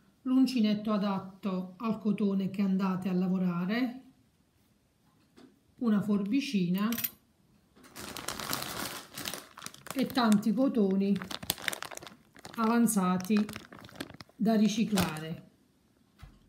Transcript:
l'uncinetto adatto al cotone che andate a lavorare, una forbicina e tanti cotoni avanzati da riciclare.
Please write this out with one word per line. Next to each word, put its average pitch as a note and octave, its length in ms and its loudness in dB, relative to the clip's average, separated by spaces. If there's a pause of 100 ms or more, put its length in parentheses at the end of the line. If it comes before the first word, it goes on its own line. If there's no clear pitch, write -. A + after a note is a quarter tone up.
(220)
l'uncinetto A3+ 720 4
adatto F#3+ 840 -2
al A3 220 -2
cotone G3 500 0
che G#3 120 -2
andate F#3+ 480 2
a F#3 40 0
lavorare, F#3 880 0 (1800)
una G#3+ 220 4
forbicina G3+ 840 0 (3000)
e B3+ 100 0
tanti A3 480 4
cotoni G3 640 2 (1400)
avanzati G#3 880 2 (960)
da A3 140 4
riciclare. F#3 920 0 (1000)